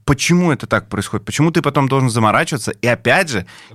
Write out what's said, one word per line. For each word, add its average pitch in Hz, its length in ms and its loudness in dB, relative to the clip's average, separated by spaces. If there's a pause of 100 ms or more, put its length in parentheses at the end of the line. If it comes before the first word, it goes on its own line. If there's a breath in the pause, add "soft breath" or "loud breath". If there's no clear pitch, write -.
Почему 170 480 2
это - 140 -4
так 107 220 -2
происходит? 101 380 -6
Почему 156 240 0
ты 160 120 0
потом 139 260 0
должен 131 220 2
заморачиваться 117 600 0
и - 160 -6
опять 131 420 0
же 101 180 -6 (280 loud breath)